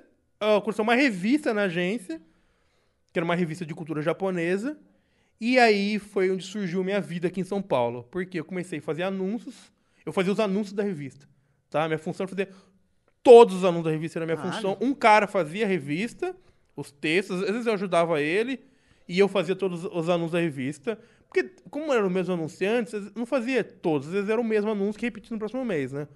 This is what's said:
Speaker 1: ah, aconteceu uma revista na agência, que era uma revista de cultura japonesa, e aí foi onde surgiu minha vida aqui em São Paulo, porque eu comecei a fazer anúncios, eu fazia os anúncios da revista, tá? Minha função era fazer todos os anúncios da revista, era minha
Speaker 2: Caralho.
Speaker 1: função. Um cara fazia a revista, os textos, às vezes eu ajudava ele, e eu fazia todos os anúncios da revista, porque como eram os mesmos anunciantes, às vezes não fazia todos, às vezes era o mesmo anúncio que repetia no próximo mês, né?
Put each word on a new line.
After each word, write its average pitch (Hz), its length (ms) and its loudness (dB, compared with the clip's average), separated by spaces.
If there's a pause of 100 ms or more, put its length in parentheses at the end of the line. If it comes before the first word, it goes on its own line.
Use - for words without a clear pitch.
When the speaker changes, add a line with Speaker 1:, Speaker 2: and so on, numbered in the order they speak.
(400)
Speaker 1:
ah, 214 180 4
aconteceu 208 260 -2
uma 233 120 4
revista 254 600 2
na 208 80 2
agência, 196 580 -4 (880)
que - 60 -6
era 170 80 -2
uma 175 100 0
revista 170 300 -4
de 151 80 -12
cultura 156 300 -6
japonesa, 185 720 -2 (640)
e 247 160 2
aí 214 400 4
foi 196 320 0
onde 190 140 -2
surgiu 190 400 -4
minha 190 180 -2
vida 165 280 -6
aqui 180 120 -6
em 175 40 -4
São 202 180 -4
Paulo, 120 480 -2
porque 180 280 -6
eu 151 60 -8
comecei 180 320 -8
a 147 40 -8
fazer 156 220 -6
anúncios, 196 680 -6 (340)
eu 156 80 -8
fazia 190 200 0
os 196 60 -2
anúncios 208 340 -2
da 202 100 -4
revista, 147 440 -8 (420)
tá? 151 180 -2
Minha 156 120 -2
função 180 260 -8
era 185 40 -14
fazer 190 200 -6 (720)
todos 233 340 12
os 180 60 -2
anúncios 170 220 0
da 160 60 0
revista, 156 280 -4
era 165 60 -4
minha 160 120 -2
Speaker 2:
Caralho. 175 180 -4
Speaker 1:
função. 196 260 -4
Um 262 120 0
cara 214 340 6
fazia 190 380 -2
a - 20 0
revista, 190 680 -4 (400)
os - 160 -12
textos, 180 520 -2
às 175 80 -2
vezes 226 160 -4
eu 226 60 2
ajudava 170 480 0
ele, 220 380 -2 (480)
e 175 120 -4
eu 196 80 6
fazia 185 280 -2
todos 180 300 -4
os 170 240 -4
anúncios 170 220 0
da 175 80 0
revista, 160 600 -4 (280)
porque - 240 -2 (180)
como 302 240 -6
eram 214 140 2
os 180 60 0
mesmos 180 240 -2
anunciantes, 190 560 -2
às 208 80 -8
vezes 208 140 -16
não 233 100 -4
fazia 247 380 -2
todos, 151 440 -2
às 165 60 -8
vezes 202 160 -2
era 220 120 0
o - 20 -2
mesmo 214 280 0
anúncio 208 280 -2
que 240 60 -4
repetia 233 280 -8
no 220 60 -8
próximo 220 240 -6
mês, 147 280 -4
né? 147 240 -8